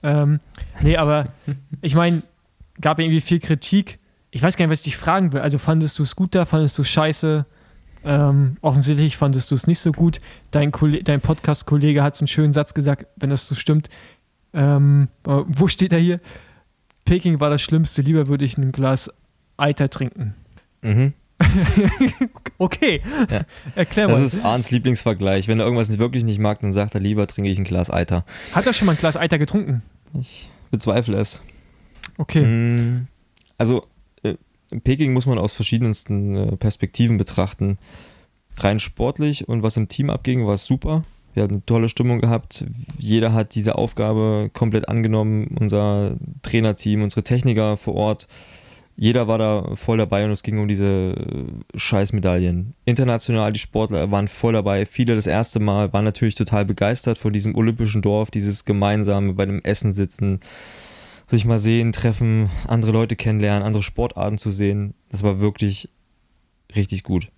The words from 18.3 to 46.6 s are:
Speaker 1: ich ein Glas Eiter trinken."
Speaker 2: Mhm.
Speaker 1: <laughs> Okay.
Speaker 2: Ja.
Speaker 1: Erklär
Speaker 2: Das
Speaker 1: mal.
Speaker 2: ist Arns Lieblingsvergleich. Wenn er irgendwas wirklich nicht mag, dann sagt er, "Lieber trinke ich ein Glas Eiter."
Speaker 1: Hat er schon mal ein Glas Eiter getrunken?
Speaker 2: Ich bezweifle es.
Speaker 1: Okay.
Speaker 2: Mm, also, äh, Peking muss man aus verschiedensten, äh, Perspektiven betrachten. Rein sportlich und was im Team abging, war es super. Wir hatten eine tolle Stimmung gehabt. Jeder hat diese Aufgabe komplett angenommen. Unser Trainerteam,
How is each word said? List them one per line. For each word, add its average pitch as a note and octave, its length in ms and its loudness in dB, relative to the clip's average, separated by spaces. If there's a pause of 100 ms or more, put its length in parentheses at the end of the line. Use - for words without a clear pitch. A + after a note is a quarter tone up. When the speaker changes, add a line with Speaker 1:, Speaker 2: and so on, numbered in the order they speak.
Speaker 1:
ich B2 140 -2
ein C3 140 0
Glas C3 380 0 (460)
Eiter C#3+ 340 0
trinken." A#2+ 440 -6 (480)
Speaker 2:
Mhm. A#2 300 2 (280)
Speaker 1:
<laughs> - 540 4 (640)
Okay. F3+ 440 0 (280)
Speaker 2:
Ja. G#2+ 120 0 (320)
Speaker 1:
Erklär G3+ 340 0
Speaker 2:
Das - 100 6
Speaker 1:
mal. C#3 60 4
Speaker 2:
ist E3+ 200 -2
Arns A#2 260 0
Lieblingsvergleich. G2+ 760 0
Wenn A2+ 100 2
er A2 60 2
irgendwas A2 340 0
wirklich A#2+ 260 0
nicht G#2+ 140 0
mag, G#2 220 0
dann G2+ 120 0
sagt G2+ 220 0
er, G2+ 60 0
"Lieber G#2 260 0
trinke G2+ 240 -4
ich F#2+ 80 -2
ein G2 60 0
Glas F2+ 260 -2
Eiter." F2 340 -2 (300)
Speaker 1:
Hat G3+ 120 2
er B3+ 80 2
schon G#3 120 0
mal F3+ 60 4
ein D3 60 0
Glas D#3+ 180 0
Eiter D#3+ 220 0
getrunken? C#3+ 440 -2 (360)
Speaker 2:
Ich - 320 -14 (200)
bezweifle A2+ 480 0
es. - 220 -4 (760)
Speaker 1:
Okay. D#3+ 280 2
Speaker 2:
Mm, A#2 640 2 (500)
also, - 280 2 (360)
äh, G#2 120 -2 (500)
Peking C3+ 280 2
muss B2+ 140 0
man B2+ 120 0
aus G2 140 -2
verschiedensten, G#2 840 -2
äh, G2+ 200 -2
Perspektiven A2+ 600 0
betrachten. G2 600 -2 (800)
Rein G#2 220 0
sportlich C#3+ 720 -4
und A#2 160 -2
was A2 120 0
im G#2+ 120 -2
Team C#3+ 220 -2
abging, B2+ 360 -2
war G#2 80 2
es G2+ 100 -4
super. D#3 380 -2 (320)
Wir G#2 80 0
hatten G2+ 120 0
eine G2 120 -6
tolle A2+ 220 2
Stimmung A#2+ 320 0
gehabt. A2+ 440 -2 (320)
Jeder A2+ 360 2
hat A2 240 -2
diese G#2+ 200 0
Aufgabe G#2+ 760 -2
komplett A2 360 -2
angenommen. A2 720 0
Unser G#2 580 0 (260)
Trainerteam, G#2+ 600 0